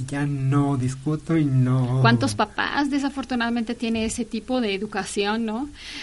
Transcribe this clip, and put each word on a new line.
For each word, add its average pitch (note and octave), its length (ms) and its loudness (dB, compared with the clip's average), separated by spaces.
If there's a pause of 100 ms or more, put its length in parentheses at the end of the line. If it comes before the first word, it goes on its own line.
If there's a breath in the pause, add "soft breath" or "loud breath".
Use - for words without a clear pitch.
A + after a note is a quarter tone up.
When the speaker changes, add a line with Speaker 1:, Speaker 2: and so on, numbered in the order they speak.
Speaker 1:
ya C#3+ 200 -2
no C#3 500 2
discuto D3+ 600 -2
y D#3 80 4
no". B2+ 580 4
Speaker 2:
¿Cuántos A#3 340 4
papás B3+ 520 0
desafortunadamente B3 840 -2
tienen A3+ 300 -2
ese A3 200 -4
tipo A#3+ 360 -2
de G#3 120 0
educación, G#3 720 -2
no? A3+ 240 -4 (340 loud breath)